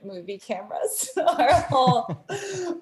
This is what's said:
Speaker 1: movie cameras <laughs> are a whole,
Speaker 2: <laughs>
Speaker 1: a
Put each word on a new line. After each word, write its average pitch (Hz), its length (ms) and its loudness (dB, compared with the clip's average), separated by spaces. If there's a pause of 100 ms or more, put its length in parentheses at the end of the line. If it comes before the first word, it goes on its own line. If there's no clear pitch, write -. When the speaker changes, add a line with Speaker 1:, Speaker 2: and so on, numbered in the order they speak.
Speaker 1:
movie 190 360 -12
cameras - 760 -6
<laughs> - 40 -2
are 330 300 4
a 330 140 6
whole, 247 440 4 (200)
Speaker 2:
<laughs> - 40 -20
Speaker 1:
a 392 520 -6